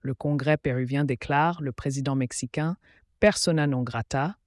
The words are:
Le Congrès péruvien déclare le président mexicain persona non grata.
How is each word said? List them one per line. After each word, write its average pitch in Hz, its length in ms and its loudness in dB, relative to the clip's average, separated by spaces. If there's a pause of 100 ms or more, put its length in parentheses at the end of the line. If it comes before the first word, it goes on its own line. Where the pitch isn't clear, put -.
Le 139 120 -4
Congrès 147 460 0
péruvien 131 460 0
déclare 147 580 0
le 131 100 -4
président 139 420 -2
mexicain 135 640 -2 (440)
persona 165 460 4
non 127 160 0
grata. 127 540 -2 (100)